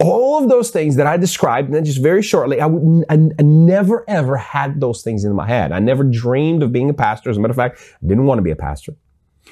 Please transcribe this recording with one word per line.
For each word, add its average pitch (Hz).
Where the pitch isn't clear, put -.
All 262
of 254
those 247
things 151
that 139
I 156
described, 143
and 143
then 160
just 139
very 180
shortly, 135
I 147
would, 160
I, 160
I 151
never 180
ever 143
had 139
those 123
things 107
in 101
my 95
head. 107
I 85
never 127
dreamed 135
of 123
being 131
a 147
pastor. 120
As 107
a 101
matter 113
of 127
fact, 123
I -
didn't 117
want 131
to 101
be 85
a 76
pastor. -